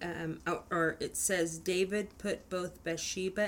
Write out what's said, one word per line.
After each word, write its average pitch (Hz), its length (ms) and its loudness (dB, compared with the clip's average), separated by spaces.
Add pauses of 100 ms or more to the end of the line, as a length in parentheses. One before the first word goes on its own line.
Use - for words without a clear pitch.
um, 165 440 -4
or, 170 240 0
or 165 300 2
it - 160 -2
says, 170 420 2
David 190 600 0
put - 320 -4
both 180 340 -4
Bathsheba 185 640 0